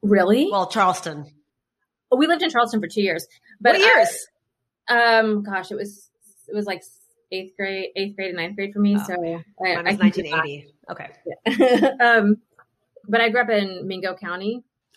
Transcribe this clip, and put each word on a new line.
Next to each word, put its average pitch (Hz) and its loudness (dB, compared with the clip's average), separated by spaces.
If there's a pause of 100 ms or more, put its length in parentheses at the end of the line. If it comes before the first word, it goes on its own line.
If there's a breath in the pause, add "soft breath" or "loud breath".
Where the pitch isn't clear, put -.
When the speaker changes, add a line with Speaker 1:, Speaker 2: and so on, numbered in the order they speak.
Speaker 1:
Really? 208 4
Speaker 2:
Well, 190 0
Charleston. 180 -2 (920)
Speaker 1:
We 294 4
lived 339 0
in 339 -2
Charleston 226 0
for 175 -4
two 208 -4
years. 165 -2 (340 soft breath)
But 320 4
Speaker 2:
What 381 2
years? 494 4 (640)
Speaker 1:
I, 233 4
um, 214 0
gosh, 190 -8
it 170 -8
was, - -12 (380)
it 208 -8
was, 208 -4
like, 185 -8 (480)
eighth 190 -10
grade, 190 -6
eighth 202 -6
grade 190 -6
and 175 -8
ninth 180 -8
grade 202 -6
for 208 -4
me. 202 4
Speaker 2:
Oh, 202 -4
Speaker 1:
So 190 -8
Speaker 2:
okay. 170 -6 (200)
Speaker 1:
I, 175 0
Speaker 2:
Mine 170 -6
Speaker 1:
I 185 2
Speaker 2:
was 202 -2
Speaker 1:
can 202 4
do 180 -2
Speaker 2:
nineteen 147 -4
eighty. 143 -10 (160)
Okay. - -14 (360)
Speaker 1:
Yeah. 254 4
<laughs> 262 -4
Um, 220 4 (720)
but 226 2
I 233 2
grew 240 2
up 226 0
in 190 -2
Mingo 185 -6
County, 196 -8 (340)